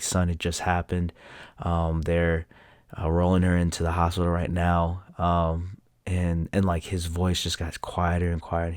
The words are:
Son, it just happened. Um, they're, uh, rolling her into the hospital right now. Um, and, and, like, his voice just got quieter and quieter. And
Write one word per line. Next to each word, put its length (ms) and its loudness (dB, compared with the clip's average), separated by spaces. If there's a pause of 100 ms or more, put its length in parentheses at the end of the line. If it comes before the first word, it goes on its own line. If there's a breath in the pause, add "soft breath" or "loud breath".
Son, 280 0
it 80 0
just 220 -2
happened. 520 0 (460 loud breath)
Um, 440 0
they're, 440 2 (520 loud breath)
uh, 120 -2
rolling 320 4
her 140 4
into 260 0
the 100 0
hospital 380 0
right 200 0
now. 520 0 (160)
Um, 600 0 (280)
and, 460 0
and, 120 2
like, 200 0
his 220 -4
voice 360 0
just 160 -4
got 220 -8
quieter 500 0
and 100 -2
quieter. 280 -2
And 80 -6